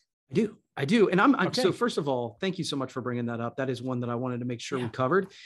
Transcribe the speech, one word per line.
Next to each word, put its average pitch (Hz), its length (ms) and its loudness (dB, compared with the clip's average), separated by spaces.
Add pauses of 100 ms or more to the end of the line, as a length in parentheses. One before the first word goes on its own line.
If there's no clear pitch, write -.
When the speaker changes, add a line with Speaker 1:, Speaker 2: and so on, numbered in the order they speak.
(300)
Speaker 1:
I - 40 -10
do. 208 220 0 (200)
I 139 100 -2
do. 196 240 6
And 185 100 4
I'm, 262 160 6
I'm, 185 120 2
Speaker 2:
Okay. 165 140 0
Speaker 1:
so 190 100 4
first - 260 -2
of 151 100 -2
all, 120 320 -2
thank 190 160 -2
you 160 80 -6
so 147 120 -4
much 131 160 -4
for 127 100 -6
bringing 120 240 -4
that 117 140 -4
up. 117 160 -6
That 135 120 -2
is 120 140 -4
one 127 180 -4
that 120 100 -4
I 120 40 -2
wanted 123 260 -4
to 123 60 -6
make 123 160 -6
sure 139 160 -6
we 123 60 -4
Speaker 2:
Yeah. 113 60 -6
Speaker 1:
covered. 160 360 0 (200)